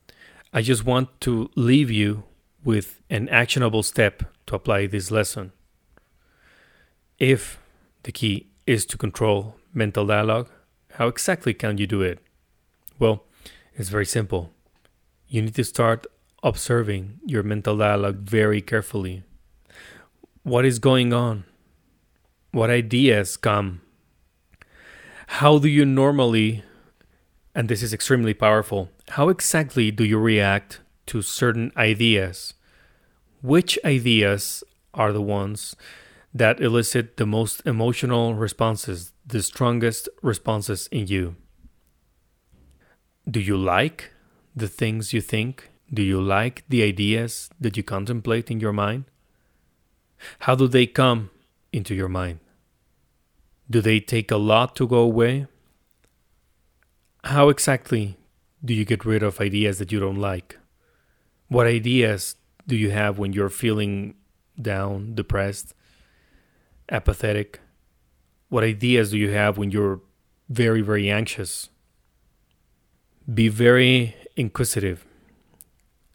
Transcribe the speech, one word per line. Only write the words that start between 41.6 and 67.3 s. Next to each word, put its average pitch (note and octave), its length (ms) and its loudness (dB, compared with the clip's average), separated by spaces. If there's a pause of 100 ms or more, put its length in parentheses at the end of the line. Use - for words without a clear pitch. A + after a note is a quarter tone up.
Do A2 80 -2
you G2+ 180 0
like F#2+ 560 -2 (440)
the A2 120 -6
things A2 440 -4
you A#2 80 0
think? A2+ 500 -6 (240)
Do G#2+ 80 -2
you F#2+ 180 0
like G2 480 -2
the B2 140 2
ideas G#2 680 -2 (100)
that A2 160 -4
you G#2+ 80 -6
contemplate A2+ 640 -4
in A2+ 80 -4
your G#2+ 140 -2
mind? G#2 320 -2 (1400)
How C3 160 2
do C3 100 4
they B2 200 4
come? A#2+ 440 0 (420)
Into G2+ 220 -6
your F#2 140 -4
mind? F2+ 320 -6 (1300)
Do A#2 120 2
they A2 200 2
take A2+ 300 -4
a A2+ 60 2
lot G#2+ 400 2
to C3 100 0
go A#2+ 120 2
away? A#2 480 2 (1800)
How C#3+ 240 6
exactly B2 680 0 (480)
do A#2+ 100 -2
you G#2+ 100 0
get G#2 200 -2
rid A2 180 2
of G2+ 180 -2
ideas G#2 380 0
that G2+ 140 -6
you G#2 80 -2
don't G2 160 -4
like? G2 420 -6 (920)
What A#2+ 180 4
ideas A#2 680 0 (300)
do B2 100 -2
you G#2 140 2
have G#2 280 -2
when G2 140 -4
you're G2 180 -2
feeling G2+ 640 -4 (460)
down, G2+ 540 -6
depressed, G2+ 600 -6 (1160)
apathetic? G#2 720 -2 (880)